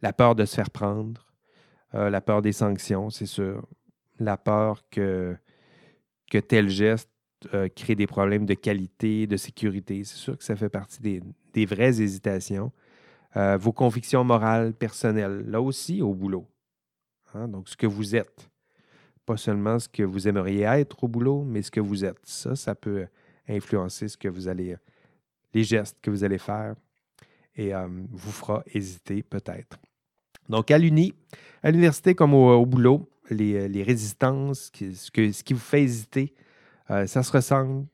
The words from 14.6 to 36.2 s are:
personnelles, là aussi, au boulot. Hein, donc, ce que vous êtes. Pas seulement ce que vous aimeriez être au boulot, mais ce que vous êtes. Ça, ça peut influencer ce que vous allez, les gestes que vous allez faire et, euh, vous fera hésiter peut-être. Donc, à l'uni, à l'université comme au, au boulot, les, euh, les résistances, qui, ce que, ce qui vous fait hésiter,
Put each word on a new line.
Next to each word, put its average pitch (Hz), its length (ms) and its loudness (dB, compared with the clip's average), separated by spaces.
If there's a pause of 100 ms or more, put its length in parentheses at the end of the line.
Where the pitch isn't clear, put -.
personnelles, 107 760 -4
là 107 120 -2
aussi, 135 440 -4
au 101 100 0
boulot. 95 340 -6 (840)
Hein, 113 140 -8
donc, 98 200 -12
ce - 80 -18
que - 120 0
vous 104 280 -2
êtes. - 320 -4 (800)
Pas 107 120 -4
seulement 107 420 -2
ce 113 100 -12
que - 140 -2
vous 95 240 -2
aimeriez 101 340 0
être 135 420 0
au 127 40 -2
boulot, 127 360 0
mais 113 200 -4
ce - 80 -12
que - 80 -2
vous 101 260 -2
êtes. 92 180 -6
Ça, - 320 -8
ça 110 200 -6
peut 101 320 -8 (420)
influencer 104 580 -4
ce 101 100 -14
que - 100 -8
vous 92 200 -8
allez, 90 280 -8 (800)
les 113 80 4
gestes 107 360 -2
que - 120 -4
vous 101 120 -2
allez 98 140 0
faire 107 380 -8 (800)
et, 98 180 -4
euh, 92 140 -6 (240)
vous 98 200 -12
fera 104 360 -6
hésiter 98 560 -8
peut-être. - 560 -12 (720)
Donc, 110 180 0
à 147 80 10
l'uni, 165 380 4 (480)
à 156 80 4
l'université 170 420 4
comme 151 200 6
au, 127 200 10
au 120 120 8
boulot, 127 440 4 (200)
les, 107 260 0
euh, 98 120 -2
les 98 160 -4
résistances, 127 840 -2
qui, 95 240 -10
ce - 160 -18
que, 107 220 2
ce - 120 -10
qui - 100 -2
vous 123 60 -2
fait 147 220 2
hésiter, 127 540 -2 (540)